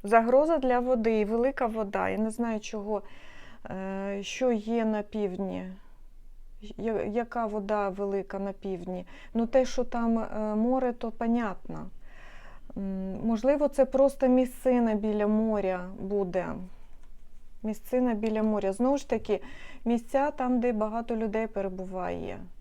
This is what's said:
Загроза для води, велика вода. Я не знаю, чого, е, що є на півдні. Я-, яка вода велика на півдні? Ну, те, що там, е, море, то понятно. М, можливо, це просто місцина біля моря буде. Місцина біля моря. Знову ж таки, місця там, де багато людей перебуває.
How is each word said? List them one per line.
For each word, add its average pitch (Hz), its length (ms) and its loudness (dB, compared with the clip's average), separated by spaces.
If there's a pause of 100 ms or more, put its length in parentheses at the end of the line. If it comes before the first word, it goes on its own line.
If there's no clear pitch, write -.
Загроза 247 560 6
для 247 220 4
води, 226 440 2
велика 240 420 2
вода. 196 420 -2
Я 190 100 0
не 220 120 0
знаю, 226 300 -2
чого, 208 420 -4 (680)
е, 196 520 -4
що 254 300 2
є 226 320 2
на 214 180 2
півдні. 185 720 -4 (880)
Я-, 208 440 -4
яка 233 420 -2
вода 208 420 0
велика 196 500 -4
на 196 140 -4
півдні? 180 540 -6 (280)
Ну, 233 120 2
те, 254 180 6
що 254 200 0
там, 233 340 2
е, 214 360 -2
море, 247 380 2
то 233 180 -6
понятно. 214 800 -2 (840)
М, 190 500 -4
можливо, 269 420 4
це 277 160 4
просто 269 440 4
місцина 247 680 4
біля 208 320 2
моря 202 720 2
буде. 185 560 -2 (1080)
Місцина 240 520 2
біля 220 280 0
моря. 202 300 2
Знову 262 260 2
ж - 100 -6
таки, - 320 0 (440)
місця 254 460 2
там, 254 300 0
де 247 120 2
багато 220 440 -2
людей 220 300 0
перебуває. 185 920 -4 (220)